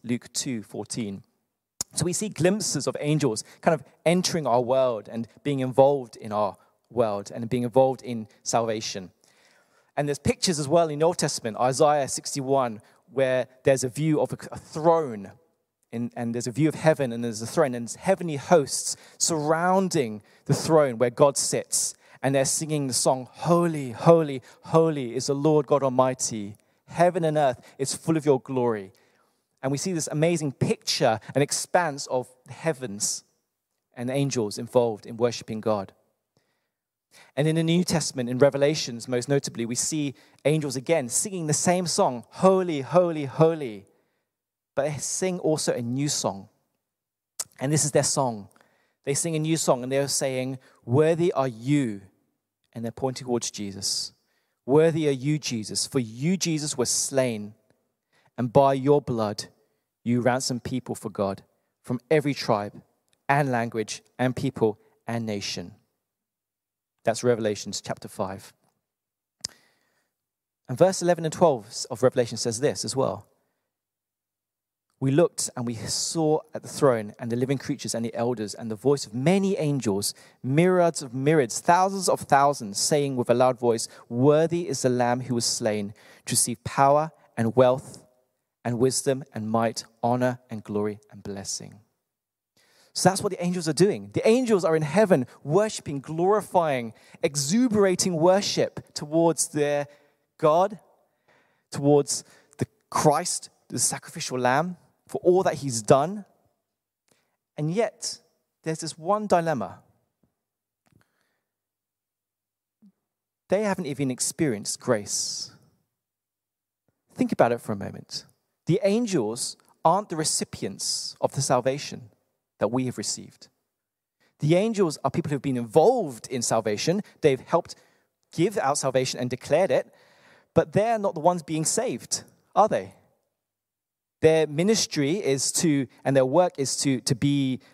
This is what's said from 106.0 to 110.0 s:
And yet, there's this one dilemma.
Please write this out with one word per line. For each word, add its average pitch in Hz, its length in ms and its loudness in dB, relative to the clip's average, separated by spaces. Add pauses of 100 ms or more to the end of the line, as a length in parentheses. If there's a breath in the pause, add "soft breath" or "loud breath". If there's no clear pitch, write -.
And 151 160 -4
yet, - 480 -4 (440)
there's 160 160 -6
this 156 180 -10
one 202 300 -2
dilemma. 160 560 0 (3750)